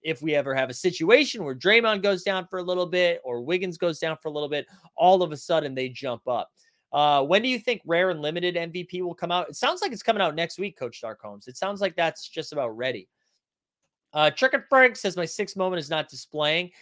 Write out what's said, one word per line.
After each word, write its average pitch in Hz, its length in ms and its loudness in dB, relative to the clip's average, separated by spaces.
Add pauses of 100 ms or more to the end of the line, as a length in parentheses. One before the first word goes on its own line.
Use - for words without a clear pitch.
if 156 200 -6
we 151 140 0
ever 135 180 0
have 131 160 0
a 123 40 -12
situation 202 680 2
where 135 120 -6
Draymond 214 480 2
goes 196 200 2
down 190 240 -2
for 185 120 -8
a 180 40 -6
little 180 220 0
bit 170 380 2
or 120 180 -6
Wiggins 175 360 -2
goes 170 220 -2
down 160 220 -4
for - 60 -8
a 156 40 -8
little 147 180 -4
bit, 147 180 -4 (280)
all 180 280 6
of 160 80 -2
a 143 60 -8
sudden 147 360 0
they 131 160 -2
jump 123 380 -8
up. 117 240 -2 (400)
Uh, 147 320 4
when 180 180 4
do 254 80 0
you 254 100 0
think 220 260 -4
rare 175 240 2
and 156 120 -4
limited 170 360 -2
M 170 140 -6
V 175 120 -8
P 180 180 -8
will 175 140 -6
come 170 160 -6
out? 175 180 0
It 147 60 -14
sounds 339 260 -2
like 381 100 -2
it's 202 120 -10
coming 214 180 2
out 156 140 0
next 165 240 -4
week, 196 180 -6
Coach 120 240 -10
Dark 110 200 -10
Holmes. 101 260 -16
It 127 100 -16
sounds 196 240 -6
like 185 140 -2
that's 165 340 -2
just 156 240 -10
about 123 220 -2
ready. 120 320 -4 (1040)
Uh, 151 180 4
Trick 262 220 2
and 269 160 0
Frank 254 260 6
says, 180 220 -4
"My 175 80 0
sixth 196 320 -6
moment 185 240 0
is 139 80 -8
not 156 180 -2
displaying." 151 640 -2 (100)